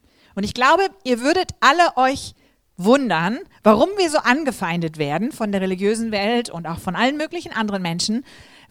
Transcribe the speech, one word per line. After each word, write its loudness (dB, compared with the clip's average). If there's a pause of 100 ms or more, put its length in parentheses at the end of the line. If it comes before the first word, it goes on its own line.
(360)
Und -4
ich -6
glaube, 4 (200)
ihr 0
würdet 0
alle 4
euch 0 (420)
wundern, 2 (240)
warum 6
wir 2
so 2
angefeindet -2
werden -2
von -6
der 0
religiösen -2
Welt -2
und -10
auch -8
von -6
allen 0
möglichen -8
anderen -4
Menschen, -4 (480)